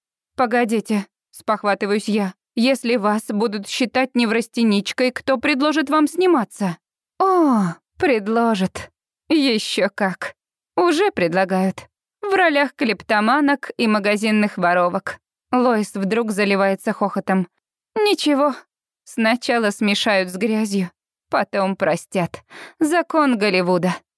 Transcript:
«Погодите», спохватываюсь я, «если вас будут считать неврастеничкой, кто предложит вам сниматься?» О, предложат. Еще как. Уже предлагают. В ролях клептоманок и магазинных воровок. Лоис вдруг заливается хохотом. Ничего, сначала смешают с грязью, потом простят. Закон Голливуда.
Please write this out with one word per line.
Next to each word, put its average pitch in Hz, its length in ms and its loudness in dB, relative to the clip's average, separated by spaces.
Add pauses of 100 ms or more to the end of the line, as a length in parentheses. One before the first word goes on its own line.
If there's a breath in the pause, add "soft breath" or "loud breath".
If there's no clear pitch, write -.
(360)
«Погодите», 226 680 0 (260)
спохватываюсь 208 760 -2
я, 202 240 -2 (220)
«если 240 400 0
вас 208 340 0
будут 208 380 -4
считать 262 480 -2
неврастеничкой, 226 960 0
кто 269 260 -2
предложит 294 520 0
вам 302 180 2
сниматься?» 277 680 0 (420)
О, 294 560 2 (220)
предложат. 226 920 0 (380)
Еще 233 640 0
как. - 420 -6 (400)
Уже 349 360 2
предлагают. 185 760 -2 (340)
В 403 120 -2
ролях 302 420 2
клептоманок 247 1040 0
и 240 100 0
магазинных 214 680 0
воровок. 180 640 0 (320)
Лоис 240 440 0
вдруг 214 360 -2
заливается 196 600 0
хохотом. 190 560 -2 (480)
Ничего, 294 600 2 (480)
сначала 233 680 0
смешают 202 600 0
с 185 60 -12
грязью, 202 560 -2 (380)
потом 196 460 -2
простят. - 680 -2 (360 loud breath)
Закон 311 580 2
Голливуда. 180 580 2 (220)